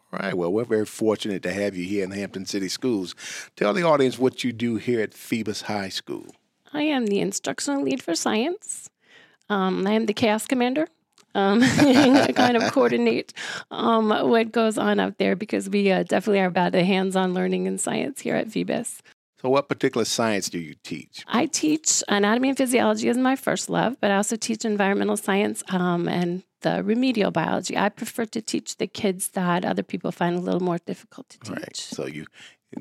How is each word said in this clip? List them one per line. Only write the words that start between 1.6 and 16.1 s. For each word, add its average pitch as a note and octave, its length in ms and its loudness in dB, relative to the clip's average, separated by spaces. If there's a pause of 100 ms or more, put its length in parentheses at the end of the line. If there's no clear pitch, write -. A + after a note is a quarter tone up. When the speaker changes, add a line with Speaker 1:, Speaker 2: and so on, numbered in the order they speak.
Speaker 1:
you F2 100 -6
here G2 180 -2
in F#2 80 -6
Hampton G2 340 -8
City F#2+ 240 -4
Schools. G2 460 -4 (400)
Tell G2+ 180 0
the F3 100 0
audience C3+ 360 4
what C3 240 0
you B2 100 -2
do A#2 220 -2
here A2+ 260 0
at G2+ 140 -4
Phoebus A2 480 -4
High G2+ 260 -4
School. G#1 380 -10 (440)
Speaker 2:
I D4 120 -2
am C#4 240 0
the G3+ 120 2
instructional C#4 600 -2
lead C4+ 220 -2
for E4+ 100 -4
science. C4+ 800 -2 (580)
Um, F#3 380 0
I G#3 60 2
am A3+ 120 2
the G#3+ 80 0
chaos A3 320 2
commander. C4 420 0 (460)
Um, G3 280 4
<laughs> - 20 8
I C4 720 6
kind B3 200 4
of A3+ 160 2
coordinate, A#3+ 600 2 (380)
um, A3+ 380 2
what A3+ 420 2
goes A3 260 2
on G#3 220 2
out G3 180 -2
there G3 180 2
because G3 320 -4
we, G3 240 2
uh, F3+ 120 2
definitely G3 380 2